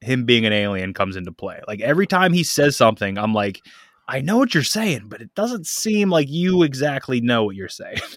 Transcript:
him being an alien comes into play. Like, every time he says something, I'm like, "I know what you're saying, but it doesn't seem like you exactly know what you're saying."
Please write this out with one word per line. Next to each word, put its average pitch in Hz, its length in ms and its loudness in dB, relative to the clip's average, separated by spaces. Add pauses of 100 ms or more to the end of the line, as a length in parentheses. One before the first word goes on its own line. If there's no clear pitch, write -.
him 123 240 -2
being 117 220 6
an 104 60 2
alien 101 420 -2
comes 95 220 -4
into 90 160 -10
play. - 340 -12
Like, 107 140 -10
every 151 260 2
time 185 260 2
he 175 120 2
says 143 320 2
something, 104 420 2
I'm 110 160 0
like, 101 260 -2 (480)
"I 135 140 -4
know 196 160 0
what 254 160 2
you're 151 80 4
saying, 156 460 -2
but 110 120 -16
it 113 140 -20
doesn't 214 320 -4
seem 208 440 0
like 156 200 4
you 175 320 2
exactly 135 580 0
know 117 240 2
what 98 120 -2
you're 95 120 -10
saying." - 300 -12 (180)